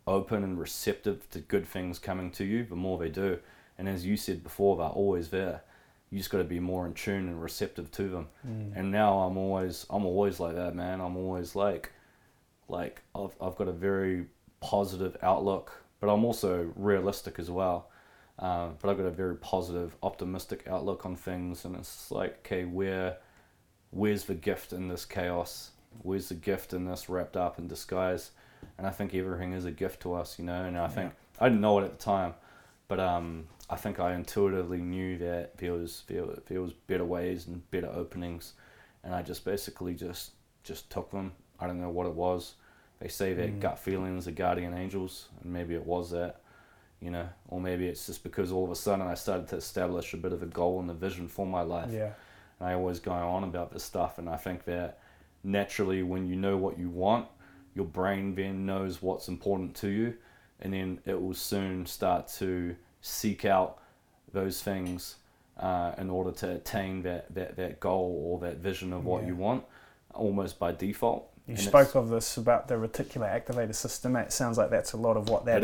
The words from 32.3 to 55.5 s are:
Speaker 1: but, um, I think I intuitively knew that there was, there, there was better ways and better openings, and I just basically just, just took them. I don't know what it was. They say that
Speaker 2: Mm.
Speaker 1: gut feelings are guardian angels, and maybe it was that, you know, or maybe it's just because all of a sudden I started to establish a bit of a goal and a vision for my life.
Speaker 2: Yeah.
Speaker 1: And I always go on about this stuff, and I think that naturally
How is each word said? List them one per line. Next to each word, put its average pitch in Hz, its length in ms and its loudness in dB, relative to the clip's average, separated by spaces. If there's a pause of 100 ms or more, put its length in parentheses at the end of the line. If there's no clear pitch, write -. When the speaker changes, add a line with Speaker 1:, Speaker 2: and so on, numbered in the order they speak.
Speaker 1:
but, 92 120 0
um, 85 480 0 (220)
I 85 80 -2
think 101 220 -4
I 90 140 2
intuitively 90 640 2
knew 92 400 -2
that 87 380 -4
there 87 160 -2
was, 85 340 -4
there, 87 180 -4 (220)
there 92 140 -2
was 87 120 -6
better 90 320 -2
ways 87 420 -2
and 87 240 -10
better 87 200 -2
openings, 87 640 -8 (500)
and 90 120 -4
I 90 60 -2
just - 240 -10
basically 92 500 -4
just, - 360 -8 (320)
just - 280 -12
took - 200 -4
them. 95 200 -4 (280)
I 90 80 -4
don't 90 120 -4
know 90 100 -4
what 90 160 0
it 85 80 -2
was. 87 420 0 (440)
They 90 80 -8
say 95 260 0
that 87 160 0
Speaker 2:
Mm. 104 120 -4
Speaker 1:
gut - 180 0
feelings 92 480 -2
are 82 40 -6
guardian 90 420 0
angels, 92 560 -6 (120)
and 87 120 -8
maybe 87 200 -2
it 78 120 -2
was 85 260 -2
that, 87 300 -2 (600)
you 85 100 -8
know, 87 160 -4 (220)
or 90 100 -4
maybe 90 280 0
it's 82 180 -6
just - 180 -10
because 92 280 -2
all 92 140 2
of 87 60 -2
a 85 40 -4
sudden 95 320 2
I 87 80 -2
started 90 340 -2
to 92 60 -4
establish 87 580 -2
a 92 40 -6
bit 87 140 -4
of 87 120 -4
a - 40 -4
goal 87 320 2
and 90 120 -4
a - 20 -6
vision 87 340 -4
for 98 180 -4
my 92 160 0
life. 87 300 -2
Speaker 2:
Yeah. 107 200 -2 (480)
Speaker 1:
And 90 100 -2
I 90 60 2
always 90 240 0
go 92 140 -4
on 87 300 0
about 87 280 -4
this - 120 -8
stuff, - 360 -2
and 85 100 -6
I 80 80 -2
think 90 280 -6
that 87 340 -4 (440)
naturally 98 600 2